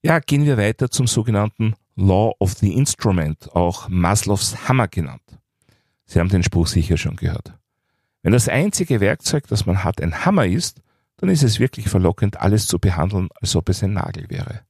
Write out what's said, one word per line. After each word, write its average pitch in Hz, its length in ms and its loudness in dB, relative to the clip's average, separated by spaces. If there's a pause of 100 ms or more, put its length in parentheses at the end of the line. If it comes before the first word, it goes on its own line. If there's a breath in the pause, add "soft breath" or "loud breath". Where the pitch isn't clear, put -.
Ja, 160 180 2
gehen 147 260 0
wir 139 100 2
weiter 101 340 0
zum 127 160 0
sogenannten 110 680 0 (220)
Law 98 420 4
of 95 160 0
the 98 180 0
Instrument, 90 840 -2
auch 87 340 0
Maslows 95 800 -2
Hammer 123 200 2
genannt. 67 500 -8 (680)
Sie - 120 0
haben 87 100 2
den 92 140 2
Spruch 85 260 0
sicher 82 280 0
schon - 200 -4
gehört. - 380 -6 (680)
Wenn 92 100 2
das 123 160 4
einzige 147 520 0
Werkzeug, - 480 0
das - 180 -2
man 92 180 0
hat, 87 160 -4
ein - 240 -4
Hammer 175 220 4
ist, - 360 -2 (340)
dann 185 120 -2
ist 165 140 4
es 110 180 2
wirklich 123 280 -2
verlockend, 98 520 0
alles 101 260 2
zu 90 120 -2
behandeln, 92 500 0 (120)
als 95 160 -2
ob - 120 0
es 92 140 0
ein 101 100 -2
Nagel - 380 -6
wäre. - 380 -10